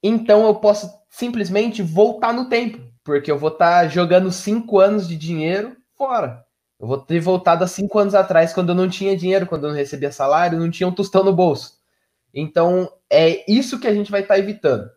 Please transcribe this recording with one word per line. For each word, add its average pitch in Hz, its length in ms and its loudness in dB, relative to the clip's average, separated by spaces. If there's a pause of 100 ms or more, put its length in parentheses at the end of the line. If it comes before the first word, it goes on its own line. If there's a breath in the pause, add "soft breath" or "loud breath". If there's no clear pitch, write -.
Então, 220 440 2
eu 214 100 4
posso 208 340 0 (180)
simplesmente 220 720 -4
voltar 220 500 0
no 247 160 -4
tempo, 233 320 -4 (240)
porque 143 260 -2
eu 147 80 0
vou 151 120 -2
tá 175 360 4
jogando 180 460 2
cinco 208 480 0
anos 202 260 2
de 165 100 -8
dinheiro 170 600 -6 (200)
fora. 220 480 -6 (360)
Eu 110 80 -10
vou 139 100 -2
ter 165 220 -4
voltado 175 420 2
há 175 60 -2
cinco 202 320 -4
anos 202 120 0
atrás, 170 400 2
quando 180 180 -2
eu 175 40 0
não 185 140 0
tinha 190 280 -2
dinheiro, 185 300 -2
quando 156 180 -6
eu 147 60 -4
não 147 60 -6
recebia 143 340 -6
salário, 165 480 0
não 165 100 -2
tinha 180 200 -4
um 180 40 -4
tostão 190 300 0
no 196 100 2
bolso. 170 460 0 (560)
Então, 170 580 0 (160)
é 165 400 2
isso 254 300 0
que - 80 -6
a 214 80 2
gente 208 160 -4
vai 196 140 -2
tá 196 120 2
evitando. 196 600 -2